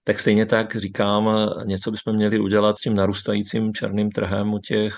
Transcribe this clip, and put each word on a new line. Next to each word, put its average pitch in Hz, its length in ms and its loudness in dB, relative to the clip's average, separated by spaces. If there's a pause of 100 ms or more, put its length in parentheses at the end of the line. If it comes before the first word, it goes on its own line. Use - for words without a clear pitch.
Tak 104 160 0
stejně 110 260 4
tak 110 300 0
říkám, 104 540 0
eh, 107 360 0
něco 98 260 -4
bychom 107 240 -4
měli 107 240 2
udělat 104 380 2
s - 40 -12
tím 110 140 0
narůstajícím 104 760 0
černým 104 380 -2
trhem 101 420 -2
u 104 60 -2
těch 107 380 -2